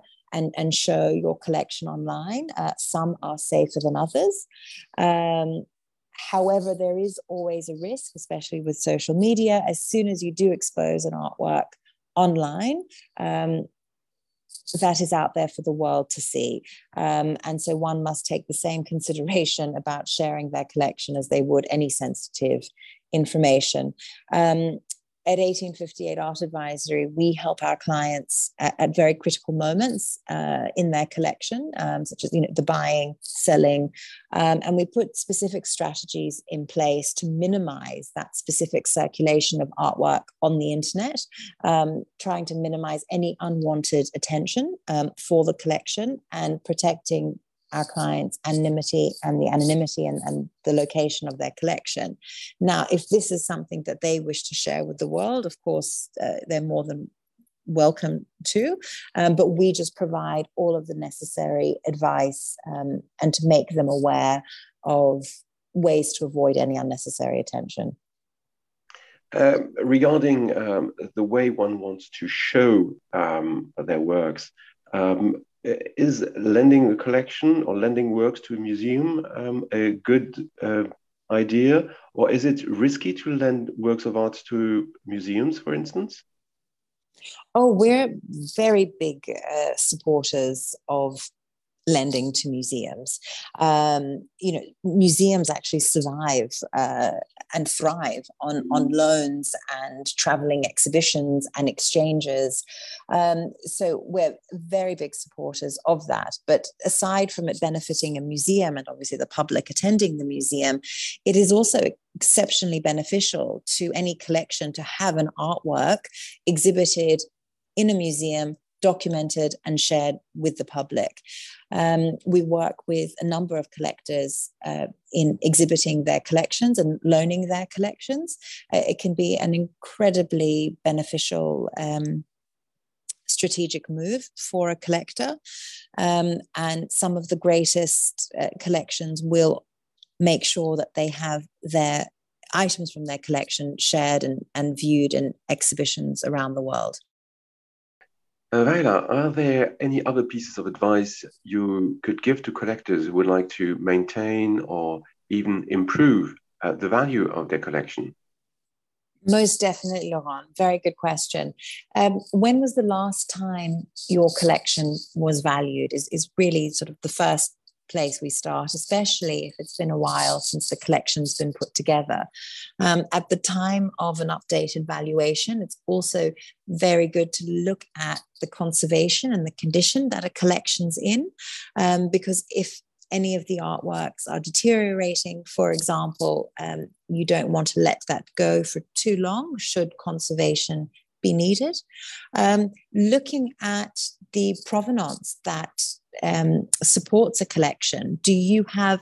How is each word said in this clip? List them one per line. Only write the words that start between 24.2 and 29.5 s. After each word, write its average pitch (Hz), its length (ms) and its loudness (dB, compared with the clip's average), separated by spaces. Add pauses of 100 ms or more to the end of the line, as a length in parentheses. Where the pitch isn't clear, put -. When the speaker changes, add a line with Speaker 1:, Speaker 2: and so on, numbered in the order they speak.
Speaker 1:
Um, 165 480 2 (480)
at 185 120 4
eighteen 185 340 0
fifty-eight 160 460 -8
Art 160 200 -6
Advisory, 151 680 -4
we 165 240 2
help 160 280 -4
our 151 160 0
clients 147 840 -2
at, - 180 0
at 156 160 2
very 160 180 6
critical - 420 -4